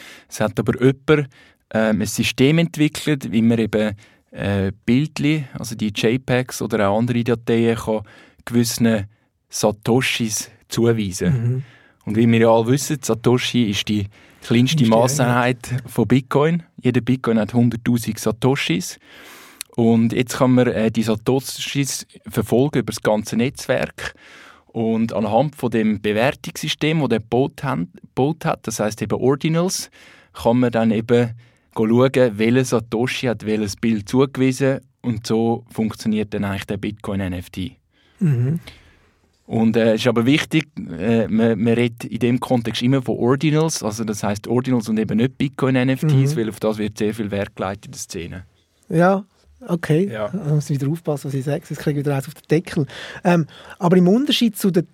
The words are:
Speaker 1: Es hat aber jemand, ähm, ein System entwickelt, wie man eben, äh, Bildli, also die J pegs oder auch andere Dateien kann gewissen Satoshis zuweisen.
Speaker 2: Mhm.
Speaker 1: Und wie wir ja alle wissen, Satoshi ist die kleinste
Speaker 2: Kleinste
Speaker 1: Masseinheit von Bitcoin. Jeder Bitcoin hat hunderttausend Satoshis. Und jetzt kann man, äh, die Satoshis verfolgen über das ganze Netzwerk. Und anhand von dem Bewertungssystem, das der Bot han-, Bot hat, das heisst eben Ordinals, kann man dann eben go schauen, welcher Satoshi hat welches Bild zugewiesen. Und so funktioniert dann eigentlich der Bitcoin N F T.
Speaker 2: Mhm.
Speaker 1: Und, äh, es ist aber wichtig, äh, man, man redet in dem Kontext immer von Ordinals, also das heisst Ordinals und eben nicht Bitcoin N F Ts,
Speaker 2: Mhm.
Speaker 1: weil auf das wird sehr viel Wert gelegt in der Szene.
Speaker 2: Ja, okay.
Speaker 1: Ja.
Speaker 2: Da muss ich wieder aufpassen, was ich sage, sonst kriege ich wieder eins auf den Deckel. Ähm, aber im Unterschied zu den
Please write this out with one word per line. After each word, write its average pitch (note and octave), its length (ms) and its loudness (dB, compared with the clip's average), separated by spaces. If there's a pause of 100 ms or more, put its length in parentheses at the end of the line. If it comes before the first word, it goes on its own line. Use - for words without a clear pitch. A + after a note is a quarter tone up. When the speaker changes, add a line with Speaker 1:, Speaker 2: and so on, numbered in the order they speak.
(280)
Speaker 1:
Es - 120 -8
hat G#2+ 200 -2
aber A#2 180 0
jemand, C3+ 500 2 (460)
ähm, A2 260 2
ein G#2 60 -2
System C3+ 520 2
entwickelt, D3+ 760 -2
wie A2 100 2
man A#2 160 4
eben, G#2 380 0 (340)
äh, G2+ 400 -2 (140)
Bildli, D3 600 0 (120)
also A2+ 160 -10
die G#2+ 140 -4
J A#2+ 360 0
pegs B2+ 380 -2
oder G#2 260 0
auch G2+ 100 2
andere A#2+ 260 0
Dateien A#2 520 0
kann A2 260 -4 (420)
gewissen A#2 640 0 (420)
Satoshis A2+ 1000 -2 (200)
zuweisen. G#2+ 640 0 (220)
Speaker 2:
Mhm. C3 80 -6 (420)
Speaker 1:
Und G#2+ 120 -4
wie A#2 140 4
wir A#2 80 6
ja A2+ 120 6
alle A2+ 180 4
wissen, D3 340 0
Satoshi A#2+ 640 2
ist G2+ 240 -2
die G#2 180 -2 (360)
kleinste B2+ 340 2
Speaker 2:
Kleinste C3 100 4
Speaker 1:
Masseinheit B2 1000 2
von - 200 -2
Bitcoin. C#3+ 560 2 (180)
Jeder B2 200 2
Bitcoin A#2 400 0
hat G#2 120 -4
hunderttausend A#2+ 680 0
Satoshis. C#3 800 -2 (760)
Und A2+ 400 4
jetzt - 240 -2
kann B2+ 140 4
man, B2 160 6
äh, A2 220 0
die A2 120 0
Satoshis B2+ 1040 -2 (200)
verfolgen A#2+ 520 0
über A2+ 140 -2
das - 100 -10
ganze G#2+ 340 0
Netzwerk. - 800 -4 (540)
Und A2+ 440 -2
anhand A2 440 0
von A#2+ 140 -4
dem G#2+ 300 0
Bewertungssystem, D3 1000 -2
das C3+ 80 0
der A2+ 100 0
Bot - 440 -2
han-, C3+ 260 -4 (260)
Bot D3 300 -2
hat, - 220 -4
das A2+ 140 -4
heisst G#2+ 220 -4
eben G#2 180 -2
Ordinals, D#3+ 680 -2 (420)
kann A#2+ 280 2
man B2 100 2
dann A2+ 220 2
eben A#2 400 0 (420)
go A2 120 0
schauen, B2 520 2
welcher A#2+ 260 2
Satoshi A#2 600 -2
hat A2 180 -4
welches G#2+ 320 -2
Bild A2 320 -2
zugewiesen. C3 720 0 (220)
Und A2+ 240 -4
so A2+ 440 0
funktioniert G#2+ 600 -4
dann G2+ 120 -4
eigentlich G2 220 -6
der G2+ 120 -6
Bitcoin G#2 420 -6
N F#2 140 -4
F F2 160 -12
T. - 260 -10 (440)
Speaker 2:
Mhm. C#3+ 400 0 (840)
Speaker 1:
Und, A2+ 320 2
äh, A2+ 160 4
es A2 80 0
ist A2 80 0
aber A2+ 180 2
wichtig, D3 420 0 (300)
äh, A2+ 300 0
man, A2 340 2
man A#2 120 2
redet A#2 300 0
in - 140 -8
dem A#2+ 220 2
Kontext A2+ 420 -2
immer C3 200 2
von A2 140 -4
Ordinals, D3+ 640 0
also G#2+ 220 -4
das G#2+ 200 -6
heisst G#2 240 -4
Ordinals B2 400 0
und A2 100 -2
eben G#2+ 200 0
nicht B2+ 200 0
Bitcoin C3 380 0
N C3 140 2
F C3 100 -2
Ts, C#3+ 340 2
Speaker 2:
Mhm. - 20 -6
Speaker 1:
weil A2 120 -2
auf G#2 120 -10
das G#2+ 180 0
wird G#2 200 -4
sehr A2 160 0
viel A2 160 -6
Wert G2+ 240 -4
gelegt G#2 320 -8
in B2+ 60 -16
der B2+ 80 -14
Szene. F#2 440 -12 (440)
Speaker 2:
Ja, F#3+ 360 2 (440)
okay. F3 420 0
Speaker 1:
Ja. G#2+ 200 -6
Speaker 2:
Da D#3+ 240 -4
muss D3 140 -2
ich C#3 120 -2
wieder C#3 100 -2
aufpassen, D3+ 380 -6
was C3+ 60 -6
ich C3 100 -6
sage, D3 200 -4
sonst D3+ 140 -12
kriege C#3+ 220 -4
ich C#3 40 -4
wieder C#3+ 120 -2
eins C3+ 100 -6
auf D#3 80 -16
den - 160 -14
Deckel. D#3 360 0 (360)
Ähm, F3 240 2 (320)
aber F3 180 4
im F3+ 120 6
Unterschied A#3+ 480 2
zu F#3+ 160 0
den D#3+ 220 0